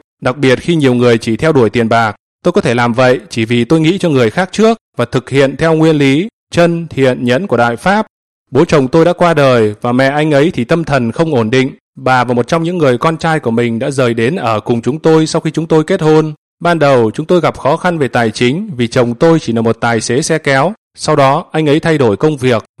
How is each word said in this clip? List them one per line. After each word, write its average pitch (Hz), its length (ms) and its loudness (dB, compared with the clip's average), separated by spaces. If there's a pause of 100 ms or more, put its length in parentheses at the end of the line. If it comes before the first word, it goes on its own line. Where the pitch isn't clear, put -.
(220)
đặc 127 160 -4
biệt 131 240 2
khi 170 140 -2
nhiều 135 180 2
người 120 240 2
chỉ 113 200 -4
theo 160 140 0
đuổi 123 180 4
tiền 113 200 -2
bạc. 113 260 0 (280)
Tôi 180 80 0
có 208 100 0
thể 131 120 -2
làm 120 200 0
vậy 127 260 2 (100)
chỉ 113 160 -4
vì 120 200 0
tôi 160 140 0
nghĩ 160 180 0
cho 180 120 -2
người 127 200 2
khác 185 220 -4
trước 220 260 2 (200)
và 123 80 -2
thực - 240 -6
hiện 135 280 0
theo 160 180 0
nguyên 160 200 2
lý 143 320 2 (260)
chân 170 340 0
thiện 131 360 0
nhẫn 127 240 0
của 120 100 -2
Đại 117 180 0
Pháp. 185 300 -2 (460)
Bố 139 140 0
chồng 143 220 0
tôi 165 180 2
đã 175 80 0
qua 170 200 0
đời 123 480 2
và 120 100 -4
mẹ 131 160 2
anh 151 240 -2
ấy 147 200 2
thì 123 120 -4
tâm 165 200 -2
thần 127 280 -2
không 160 240 -2
ổn 113 140 0
định. 131 220 0 (280)
Bà 127 240 0
và 123 100 -2
một 120 140 -2
trong 165 160 -2
những 180 140 -4
người 135 200 2
con 165 200 -2
trai 156 220 -2
của 120 120 -4
mình 117 280 -2
đã 147 120 -4
rời 127 220 0
đến 117 220 0
ở 113 240 -2
cùng 117 220 -2
chúng 151 180 -4
tôi 160 280 2
sau 160 140 -4
khi 156 100 -4
chúng 160 160 -6
tôi 156 160 2
kết 185 180 -2
hôn. 156 320 2 (280)
Ban 165 180 0
đầu, 127 320 4
chúng 156 140 -8
tôi 180 160 0
gặp 143 180 -2
khó 147 180 -2
khăn 175 200 -2
về 139 100 0
tài 117 240 -2
chính 151 460 -2
vì 120 100 -2
chồng 120 280 0
tôi 165 240 2
chỉ 117 140 -6
là 117 80 -2
một 113 180 -2
tài 117 220 -2
xế 123 200 -2
xe 160 160 -2
kéo. 143 360 0 (240)
Sau 151 180 -2
đó, 143 360 2
anh 151 180 -2
ấy 151 100 2
thay 160 180 0
đổi 110 200 2
công 156 200 0
việc 120 260 0 (180)